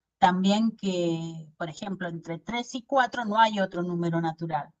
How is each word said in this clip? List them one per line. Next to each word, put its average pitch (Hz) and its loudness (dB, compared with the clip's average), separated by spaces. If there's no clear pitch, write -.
también 196 4
que, 165 -2
por 165 -6
ejemplo, 185 -8
entre 165 -8
tres 240 -8
y 247 -10
cuatro 247 0
no 208 0
hay 220 4
otro 185 -2
número 170 0
natural, 160 -4